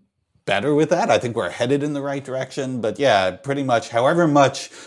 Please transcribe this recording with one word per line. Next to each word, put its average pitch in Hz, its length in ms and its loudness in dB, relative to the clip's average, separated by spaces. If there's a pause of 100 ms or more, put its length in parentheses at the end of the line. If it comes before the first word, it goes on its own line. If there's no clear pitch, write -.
(460)
better 104 300 0
with 151 160 2
that. 175 180 0
I - 80 4
think 117 180 -4
we're 98 140 -2
headed 135 320 -2
in 147 120 -4
the 143 80 -6
right 139 220 -8
direction, 131 560 -6
but 107 200 -4
yeah, 101 320 4
pretty 139 320 -4
much 120 260 0
however 156 380 2
much 143 420 2 (180)